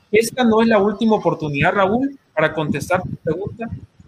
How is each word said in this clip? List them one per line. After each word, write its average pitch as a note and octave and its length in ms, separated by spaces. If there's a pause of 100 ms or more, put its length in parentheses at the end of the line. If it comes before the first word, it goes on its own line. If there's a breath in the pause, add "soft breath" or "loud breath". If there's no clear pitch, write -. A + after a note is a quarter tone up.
(120)
Esta A3+ 340
no A3 160
es A#3 80
la G#3+ 100
última G#3 380
oportunidad, D#3 560
Raúl, A3 440 (160)
para D#3 200
contestar D3+ 500
tu - 140
pregunta, F3 500 (400)